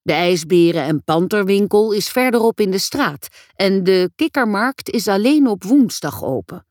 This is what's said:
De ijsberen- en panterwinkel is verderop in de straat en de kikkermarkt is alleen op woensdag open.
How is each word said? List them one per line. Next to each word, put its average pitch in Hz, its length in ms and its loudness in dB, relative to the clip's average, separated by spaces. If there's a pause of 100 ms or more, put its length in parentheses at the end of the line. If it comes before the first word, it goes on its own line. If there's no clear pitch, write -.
De 170 120 -2
ijsberen- 170 680 2
en 151 200 -2
panterwinkel 202 880 0
is 202 180 -4
verderop 240 500 0
in 208 120 0
de 190 60 -2
straat 190 500 -4 (280)
en 190 280 0
de 180 320 2
kikkermarkt 240 720 -2
is 226 180 -4
alleen 247 400 2
op 208 160 -2
woensdag 208 600 0
open. 107 480 -8